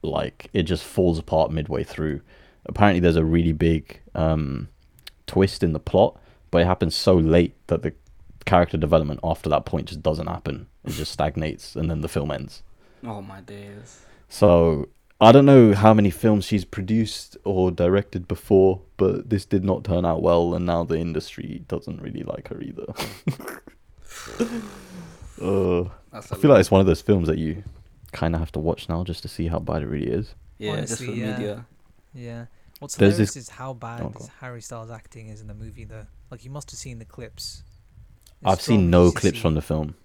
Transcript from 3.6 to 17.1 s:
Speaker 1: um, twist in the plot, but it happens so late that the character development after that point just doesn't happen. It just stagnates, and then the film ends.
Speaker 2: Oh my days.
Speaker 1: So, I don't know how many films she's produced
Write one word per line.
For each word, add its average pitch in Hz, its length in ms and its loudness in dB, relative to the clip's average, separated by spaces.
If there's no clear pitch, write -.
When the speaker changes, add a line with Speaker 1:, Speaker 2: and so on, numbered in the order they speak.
Speaker 1:
um, 78 540 -2
twist - 360 0
in 85 100 0
the 76 80 -4
plot, - 380 2
but 85 120 4
it 87 40 4
happens 90 280 0
so - 200 2
late 82 400 4
that 82 140 -2
the 85 120 -6
character 87 300 2
development 78 460 0
after 82 260 -4
that 73 160 0
point - 240 -6
just - 140 -14
doesn't 80 240 -2
happen. 82 400 -8
It - 80 -10
just - 200 -8
stagnates, 78 640 -6
and 82 140 -2
then 80 100 -4
the 73 80 -6
film 73 220 -6
ends. 65 320 -10
Speaker 2:
Oh 104 180 -12
my 98 200 -20
days. 101 600 -20
Speaker 1:
So, 85 600 4
I 110 120 10
don't 139 140 10
know 127 280 10
how 107 200 6
many 104 160 4
films 104 360 0
she's 101 180 -2
produced 107 800 -4